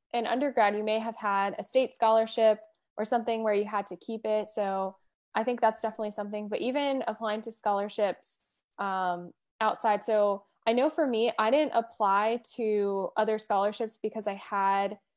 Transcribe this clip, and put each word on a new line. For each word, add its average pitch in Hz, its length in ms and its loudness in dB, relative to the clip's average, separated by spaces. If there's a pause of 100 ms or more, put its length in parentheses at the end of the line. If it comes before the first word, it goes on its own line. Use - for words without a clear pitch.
(120)
in 240 140 -2
undergrad, 240 480 2
you 214 80 -2
may 214 160 0
have 220 180 -6
had 196 420 -2
a 208 40 -6
state 262 320 0
scholarship 220 640 4 (380)
or 214 80 -4
something 226 400 -2
where 214 100 2
you 202 100 2
had 208 220 -4
to 180 100 -12
keep 226 300 -8
it. 214 220 0
So 196 480 -2 (400)
I 220 80 0
think 247 160 -2
that's 220 200 2
definitely 214 300 -4
something, 208 380 -8
but 220 120 -4
even 269 460 0
applying 214 360 -4
to 220 100 -10
scholarships, 202 880 -2 (400)
um, 185 520 -2 (280)
outside. 214 420 2
So 208 400 2 (240)
I 226 60 4
know 254 180 4
for 311 160 0
me, 233 320 2
I 214 140 2
didn't 294 200 2
apply 220 680 2 (160)
to 202 600 0
other 214 220 2
scholarships 214 640 -2
because 214 240 -6
I 196 80 -4
had, 196 600 0
I - 40 -16 (180)